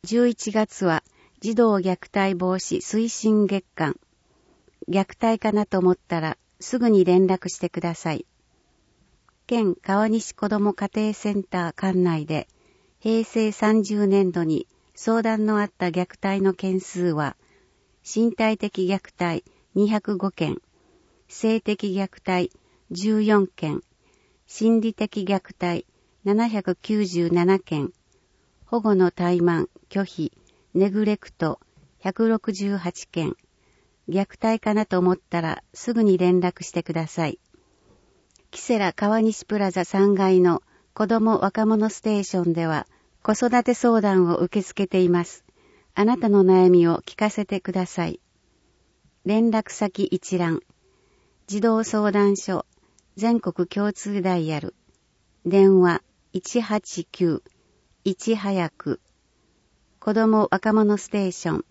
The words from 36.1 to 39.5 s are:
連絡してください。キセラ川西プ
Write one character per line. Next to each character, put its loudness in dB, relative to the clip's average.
連 4
絡 -2
し -14
て -6
く -8
だ -4
さ -4
い。 -8
キ -16
セ -2
ラ 0
川 0
西 -2
プ -4